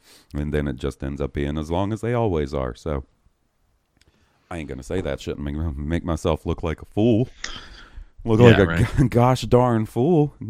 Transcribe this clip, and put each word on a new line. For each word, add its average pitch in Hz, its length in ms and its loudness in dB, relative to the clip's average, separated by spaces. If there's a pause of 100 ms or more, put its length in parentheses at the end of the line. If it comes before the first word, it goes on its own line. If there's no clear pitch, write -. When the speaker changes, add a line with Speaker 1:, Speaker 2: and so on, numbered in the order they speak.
(340)
Speaker 1:
And 73 200 -4
then 73 140 0
it 65 100 -6
just 69 260 -8
ends 69 180 -8
up 69 120 -6
being 71 240 -4
as 78 120 -6
long 98 240 -2
as 107 80 -6
they 117 120 -4
always 82 420 -2
are, 64 180 -4
so. 71 300 -6 (1500)
I 87 100 -10
ain't 71 100 -10
gonna 65 140 -10
say 92 180 -6
that 71 180 -4
shit - 180 -8
and 71 80 -8
make, 73 100 -6 (200)
make 73 300 -4
myself 80 400 -2
look 82 180 -4
like 80 180 -6
a - 40 -18
fool. 117 420 2 (960)
Look 110 160 2
Speaker 2:
Yeah, 120 80 10
Speaker 1:
like 113 120 10
a 95 60 6
Speaker 2:
right. 85 220 0 (100)
Speaker 1:
g-, 127 100 4
<laughs> - 20 -2
gosh 123 320 2
darn 117 440 2
fool, 147 480 0 (160)